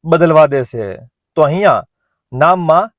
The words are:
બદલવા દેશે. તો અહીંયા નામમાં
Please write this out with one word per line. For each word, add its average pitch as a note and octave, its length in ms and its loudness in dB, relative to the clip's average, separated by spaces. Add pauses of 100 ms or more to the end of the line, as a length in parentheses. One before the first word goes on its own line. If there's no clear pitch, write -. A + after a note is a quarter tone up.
(100)
બદલવા D#3+ 440 4
દેશે. A#2+ 320 -6 (480)
તો D#3+ 140 -2
અહીંયા E3 400 -2 (440)
નામમાં E3+ 680 0